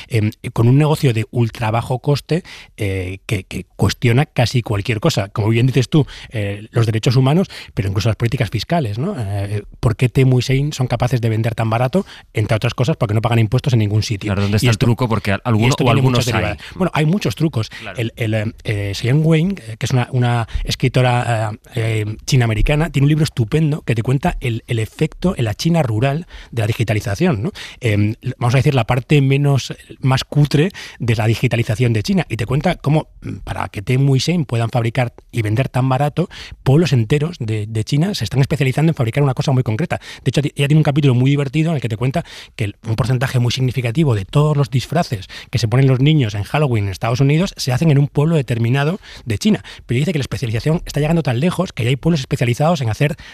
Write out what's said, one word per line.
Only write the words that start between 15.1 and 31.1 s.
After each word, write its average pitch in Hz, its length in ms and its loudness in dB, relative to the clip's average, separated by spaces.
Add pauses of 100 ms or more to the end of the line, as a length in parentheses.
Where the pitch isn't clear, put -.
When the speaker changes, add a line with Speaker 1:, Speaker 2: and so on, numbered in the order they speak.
Speaker 2:
al-, 98 140 -2
Speaker 1:
y 123 40 -2
Speaker 2:
alguno 113 200 2
Speaker 1:
esto 147 140 0
Speaker 2:
o - 40 2
Speaker 1:
tiene 120 120 4
Speaker 2:
algunos 127 200 2
Speaker 1:
muchas 120 140 0
Speaker 2:
hay. 95 80 0
Speaker 1:
derivadas. 101 240 -6 (100)
Bueno, 180 180 -2
hay 156 120 2
muchos 160 300 0
trucos. 147 340 -2
Speaker 2:
Claro. 101 280 -14
Speaker 1:
El, 113 180 -4
el, 110 180 -2
eh, 107 120 0 (180)
eh, 101 320 -4
Xian 135 280 0
Wang, 165 360 2
eh, 110 180 -12
que - 80 -6
es - 60 -4
una, 123 200 0
una 120 360 0 (160)
escritora, 120 880 0
eh, - 40 -14 (180)
eh, 110 500 -2
china-americana, 127 640 2
tiene 139 160 2
un 143 40 4
libro 156 140 2
estupendo 147 580 0
que 123 140 -2
te 113 80 -2
cuenta 139 360 0
el, 117 280 -4
el 117 120 -2
efecto 160 580 -2
en 120 80 0
la 104 80 -2
China 165 300 0
rural 135 440 -2 (240)
de 113 100 -4
la 104 60 0
digitalización, 104 760 -2
¿no? 170 80 -4 (280)
Em, 104 360 0 (220)
vamos 120 180 2
a - 20 4
decir, 139 160 2
la 123 120 2
parte 135 360 2
menos, 139 520 2 (260)
más 131 240 2
cutre 147 480 2 (280)
de 117 160 0